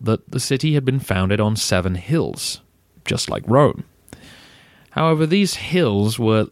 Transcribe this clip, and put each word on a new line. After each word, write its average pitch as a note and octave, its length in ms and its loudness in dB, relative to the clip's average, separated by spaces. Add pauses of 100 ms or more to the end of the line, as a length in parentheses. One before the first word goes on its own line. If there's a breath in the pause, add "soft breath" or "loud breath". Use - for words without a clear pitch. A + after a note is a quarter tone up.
that A2 260 -2
the - 80 -4
city C3+ 360 0
had C#3+ 100 2
been C3 160 0
founded F#2+ 400 0
on G#2+ 160 2
seven F#2 400 0
hills, F2+ 640 -4 (440)
just - 240 -4
like - 200 -4
Rome. C3 360 2 (1040 loud breath)
However, D#3+ 360 2
these F#3+ 280 2
hills A2 680 0
were A2 320 2